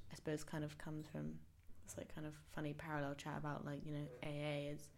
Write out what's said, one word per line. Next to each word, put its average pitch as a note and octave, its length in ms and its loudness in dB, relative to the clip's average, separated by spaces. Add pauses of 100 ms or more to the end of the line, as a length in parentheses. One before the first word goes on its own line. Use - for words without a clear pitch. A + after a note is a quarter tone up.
(120)
I - 40 -6
suppose D3+ 280 2
kind D3+ 200 0
of D3+ 140 -2
comes D#3 340 -2
from D3+ 220 0 (520)
this, - 120 -6
like, - 160 -4
kind D3+ 140 -2
of D3+ 60 -4 (200)
funny D3+ 200 2
parallel D3 420 2
chat D3+ 220 0
about, D3 280 2
like, C#3+ 200 0
you D3+ 80 0
know, D3 120 2 (180)
A D#3 40 2
A D3 460 2
is, C#3+ 240 -4